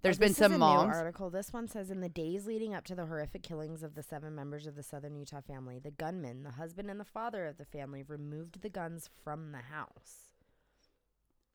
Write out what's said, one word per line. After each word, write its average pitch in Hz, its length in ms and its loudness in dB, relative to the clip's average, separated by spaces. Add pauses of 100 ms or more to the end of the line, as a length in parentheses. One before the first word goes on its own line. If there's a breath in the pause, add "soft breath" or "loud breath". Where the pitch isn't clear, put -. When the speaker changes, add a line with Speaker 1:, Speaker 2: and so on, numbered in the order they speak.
Speaker 1:
There's 190 120 8
Speaker 2:
Oh, - 20 -4
Speaker 1:
been 208 100 10
Speaker 2:
this 196 80 4
Speaker 1:
some 202 140 12
Speaker 2:
is 185 60 6
a - 20 6
Speaker 1:
moms. 156 320 10
Speaker 2:
new - 20 2
article. 175 380 -2
This 190 200 -4
one 233 160 -6
says, 196 220 -6
"In 190 100 -4
the 180 100 -4
days 175 360 -4
leading 220 300 -2
up 170 100 -6
to 185 80 -8
the 175 140 -6
horrific 160 340 -4
killings 156 400 -8
of 151 140 -10
the 151 80 -10
seven 156 320 -10
members 147 320 -8
of 147 80 -12
the 143 80 -12
Southern 147 320 -10
Utah 143 260 -12
family, 131 380 -12
the 143 100 -12
gunman, 143 540 -6
the 143 80 -12
husband, 170 400 -10
and 202 80 -8
the 202 60 -10
father 214 420 -4
of 147 100 -8
the 147 80 -14
family 139 380 -10
removed 147 580 -10
the 214 80 -8
guns 165 400 -8 (140)
from 151 280 -8
the 135 100 -10
house." - 680 -14 (1200)